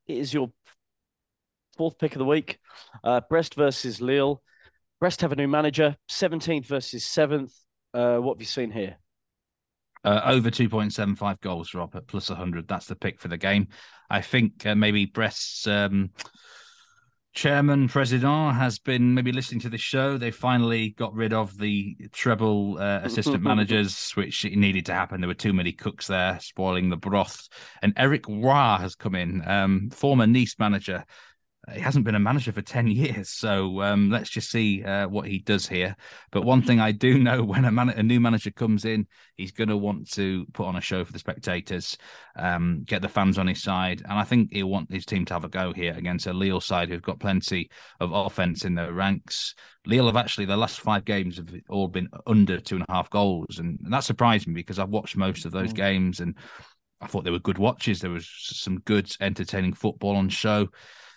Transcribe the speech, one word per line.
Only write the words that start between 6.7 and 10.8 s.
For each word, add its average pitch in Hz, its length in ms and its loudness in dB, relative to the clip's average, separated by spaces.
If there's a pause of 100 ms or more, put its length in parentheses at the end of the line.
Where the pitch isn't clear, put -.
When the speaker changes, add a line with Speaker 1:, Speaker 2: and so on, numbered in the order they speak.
Speaker 1:
seventh. 147 520 0 (360)
Uh, 120 260 2
what 123 180 0
have 110 60 -14
you 113 40 -14
seen 120 240 -4
here? 107 280 -6 (1040)
Speaker 2:
Uh, 104 220 4
over 127 260 4
two 117 180 2
point 107 240 -2